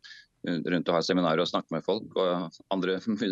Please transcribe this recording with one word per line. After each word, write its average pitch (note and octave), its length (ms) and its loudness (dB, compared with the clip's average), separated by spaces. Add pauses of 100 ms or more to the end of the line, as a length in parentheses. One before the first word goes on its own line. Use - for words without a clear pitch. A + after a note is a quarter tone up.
(500)
er F2 240 -2
rundt E2+ 160 0
og F2 60 2
har E2 100 2
seminarer F2 380 2
og - 80 -2
snakker F2+ 240 -4
med D#2+ 100 -4
folk, G2 320 -2
og F2 400 0 (160)
andre, F#2 240 0 (340)